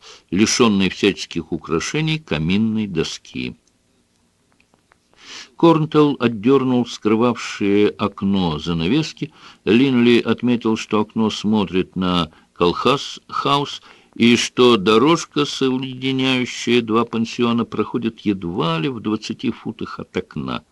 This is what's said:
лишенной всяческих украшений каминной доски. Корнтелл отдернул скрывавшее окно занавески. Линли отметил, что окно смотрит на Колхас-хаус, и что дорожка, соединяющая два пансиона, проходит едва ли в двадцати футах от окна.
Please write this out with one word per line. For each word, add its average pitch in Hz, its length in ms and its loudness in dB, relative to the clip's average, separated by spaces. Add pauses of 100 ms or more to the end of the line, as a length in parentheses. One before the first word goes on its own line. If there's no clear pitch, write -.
(320)
лишенной 101 580 2
всяческих - 640 -2
украшений 147 680 -4
каминной 104 680 -2
доски. 76 680 -8 (2000)
Корнтелл 156 600 4
отдернул 123 680 2
скрывавшее 107 1040 0
окно 98 720 -2
занавески. 87 760 -2 (300)
Линли 120 560 4
отметил, 113 580 0
что 107 220 -2
окно 107 300 -2
смотрит 95 680 -2
на 90 360 0 (220)
Колхас-хаус, - 1300 -2 (340)
и 117 220 4
что 120 400 4
дорожка, 139 680 2
соединяющая 131 1400 -2
два 113 240 0
пансиона, 117 600 -2
проходит 113 560 -4
едва 104 580 -2
ли 151 100 -2
в 117 100 -8
двадцати 110 520 -4
футах - 480 -10
от - 160 -12
окна. 65 560 -8